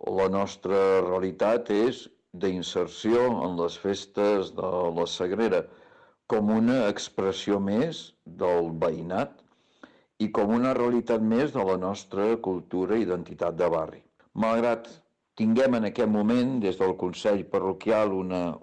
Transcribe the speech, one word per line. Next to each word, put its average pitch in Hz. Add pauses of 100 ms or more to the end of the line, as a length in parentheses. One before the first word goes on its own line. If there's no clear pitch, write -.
La 95
nostra 98
realitat 92
és 113 (340)
d'inserció 92 (240)
en 92
les 85
festes 98
de 92 (200)
la 85
Sagrera, 95 (640)
com 107
una 117
expressió 101
més 123 (240)
del 87
veïnat 85 (800)
i 107
com 107
una 127
realitat 120
més 123
de 117
la 95
nostra 98 (180)
cultura 92
i 107
identitat 87
de 85
barri. 80 (340)
Malgrat 117 (500)
tinguem 120
en 107
aquest 110
moment, 123
des 92
del 92
Consell 98
Parroquial, 98
una, 92